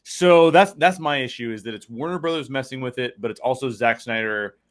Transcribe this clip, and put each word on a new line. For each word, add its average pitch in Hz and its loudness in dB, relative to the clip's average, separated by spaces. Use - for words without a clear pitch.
So 170 6
that's, 190 6
that's 180 2
my 147 -4
issue, 120 -6
is 107 -10
that 113 -10
it's - -14
Warner 151 -8
Brothers 160 -4
messing 131 -8
with 127 -6
it, 123 -6
but 110 -6
it's 104 -12
also 127 -4
Zack 113 0
Snyder 107 -4